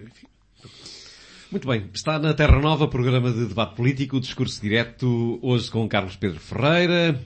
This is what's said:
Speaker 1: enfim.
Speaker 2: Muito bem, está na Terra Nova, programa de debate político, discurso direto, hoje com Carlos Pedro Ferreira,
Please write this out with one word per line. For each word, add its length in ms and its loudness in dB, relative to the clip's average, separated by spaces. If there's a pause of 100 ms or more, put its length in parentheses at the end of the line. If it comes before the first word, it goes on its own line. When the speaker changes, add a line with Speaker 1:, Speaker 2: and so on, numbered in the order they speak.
Speaker 1:
enfim. 240 -20 (1200)
Speaker 2:
Muito 160 -6
bem, 280 -2
está 240 -4
na 160 2
Terra 260 6
Nova, 260 2
programa 460 0
de 140 -2
debate 280 -4
político, 460 0
discurso 400 -6
direto, 800 0
hoje 300 0
com 180 -2
Carlos 260 0
Pedro 240 -4
Ferreira, 880 0